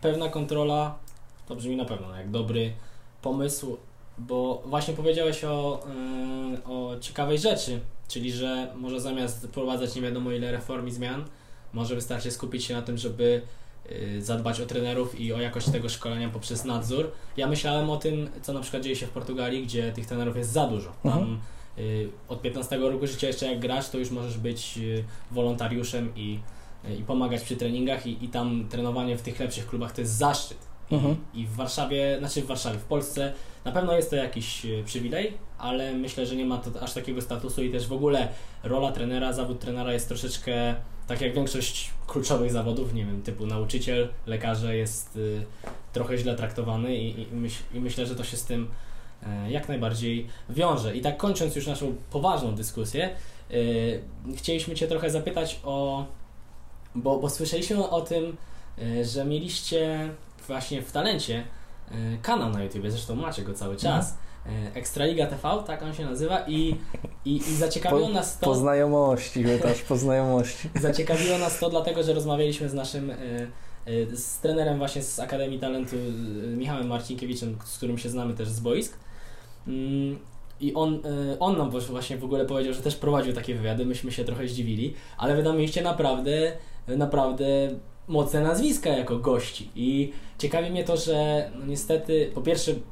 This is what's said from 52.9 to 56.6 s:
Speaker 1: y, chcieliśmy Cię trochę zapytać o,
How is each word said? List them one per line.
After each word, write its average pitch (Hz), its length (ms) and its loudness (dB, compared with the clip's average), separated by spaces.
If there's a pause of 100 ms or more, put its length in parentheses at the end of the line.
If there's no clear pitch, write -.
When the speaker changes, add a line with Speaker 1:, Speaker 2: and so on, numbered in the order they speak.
Speaker 1:
y, 117 500 2 (340)
chcieliśmy 165 400 -2
Cię 160 120 0
trochę 160 220 2
zapytać 156 540 0
o, 139 420 0 (920)